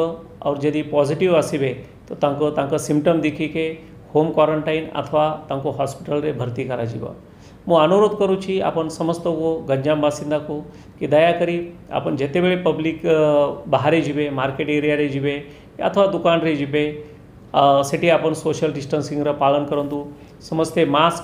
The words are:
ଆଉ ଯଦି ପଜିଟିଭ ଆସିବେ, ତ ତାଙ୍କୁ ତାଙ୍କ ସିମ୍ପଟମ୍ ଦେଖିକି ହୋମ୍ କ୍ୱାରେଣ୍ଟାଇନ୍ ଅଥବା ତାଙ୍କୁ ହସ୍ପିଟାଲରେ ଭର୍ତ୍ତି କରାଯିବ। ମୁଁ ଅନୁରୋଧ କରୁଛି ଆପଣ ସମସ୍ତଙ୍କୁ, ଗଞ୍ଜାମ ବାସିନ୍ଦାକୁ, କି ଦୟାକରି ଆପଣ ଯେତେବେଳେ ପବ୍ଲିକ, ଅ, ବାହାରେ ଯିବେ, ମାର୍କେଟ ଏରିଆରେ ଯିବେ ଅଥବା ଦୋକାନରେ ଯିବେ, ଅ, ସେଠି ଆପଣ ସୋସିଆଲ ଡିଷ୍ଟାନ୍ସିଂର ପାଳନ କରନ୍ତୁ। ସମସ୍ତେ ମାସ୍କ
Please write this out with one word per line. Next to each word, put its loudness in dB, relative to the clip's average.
ଆଉ 0
ଯଦି 0
ପଜିଟିଭ 2
ଆସିବେ, 0
ତ -20
ତାଙ୍କୁ 0
ତାଙ୍କ -2
ସିମ୍ପଟମ୍ 2
ଦେଖିକି -4
ହୋମ୍ 4
କ୍ୱାରେଣ୍ଟାଇନ୍ 0
ଅଥବା 0
ତାଙ୍କୁ -4
ହସ୍ପିଟାଲରେ -4
ଭର୍ତ୍ତି -6
କରାଯିବ। -6
ମୁଁ 4
ଅନୁରୋଧ 4
କରୁଛି 0
ଆପଣ -2
ସମସ୍ତଙ୍କୁ, -2
ଗଞ୍ଜାମ 0
ବାସିନ୍ଦାକୁ, -2
କି -4
ଦୟାକରି 4
ଆପଣ -2
ଯେତେବେଳେ 0
ପବ୍ଲିକ, -2
ଅ, 4
ବାହାରେ 4
ଯିବେ, -2
ମାର୍କେଟ -4
ଏରିଆରେ 2
ଯିବେ -2
ଅଥବା 2
ଦୋକାନରେ 2
ଯିବେ, 0
ଅ, 6
ସେଠି 0
ଆପଣ 4
ସୋସିଆଲ -2
ଡିଷ୍ଟାନ୍ସିଂର -4
ପାଳନ 2
କରନ୍ତୁ। -4
ସମସ୍ତେ -2
ମାସ୍କ 2